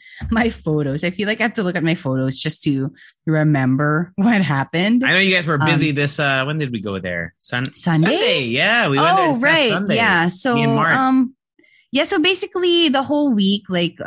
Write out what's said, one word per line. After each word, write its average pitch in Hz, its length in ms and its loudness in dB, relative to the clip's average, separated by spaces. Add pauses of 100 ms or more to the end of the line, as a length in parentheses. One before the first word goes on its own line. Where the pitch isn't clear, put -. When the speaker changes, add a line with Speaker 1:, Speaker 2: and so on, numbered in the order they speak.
(320)
Speaker 1:
my 226 160 2
photos. 151 560 -2
I 175 80 -2
feel 196 160 -4
like 220 140 -4
I 220 100 0
have - 80 -6
to 196 80 -2
look 175 80 -2
at 160 80 -4
my 160 160 0
photos 131 400 -4
just - 240 -8
to 135 320 -2 (320)
remember 151 880 0
what 208 260 2
happened. 170 600 0
Speaker 2:
I 147 80 2
know 180 80 4
you 190 160 4
guys 175 120 -2
were 156 120 2
busy 156 300 2
Speaker 1:
Um, 143 100 -2
Speaker 2:
this, 143 180 0
uh, 135 300 0
when 156 160 -4
did 127 80 -4
we 113 80 -6
go 98 180 -6
there? 87 400 -6
Sun-, 127 380 -6
Speaker 1:
Sunday? 165 400 0
Speaker 2:
Sunday. 349 240 0 (160)
Yeah, 202 320 0
we 139 160 0
went 339 140 2
there 370 100 2
Speaker 1:
Oh, 294 80 2
Speaker 2:
this 240 80 -2
past - 0 -
Speaker 1:
right. 294 320 2
Speaker 2:
Sunday. 202 240 -2
Speaker 1:
Yeah. 180 320 2
So, 247 240 -2
Speaker 2:
Me 233 80 2
and 226 160 2
Mark. 165 160 2
Speaker 1:
um, 262 400 0 (560)
yeah, 285 160 0
so 349 160 0
basically 349 640 0
the 269 160 2
whole 294 320 0
week, 202 320 0
like, 175 400 -2